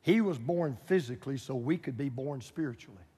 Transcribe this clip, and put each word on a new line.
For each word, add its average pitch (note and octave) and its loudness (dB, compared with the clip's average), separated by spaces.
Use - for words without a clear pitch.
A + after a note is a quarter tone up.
He A3+ 6
was F3+ 2
born D3 0
physically C3+ 0
so C3 -6
we C3 2
could C3+ -6
be C#3 -2
born C3 -4
spiritually. A#2 -8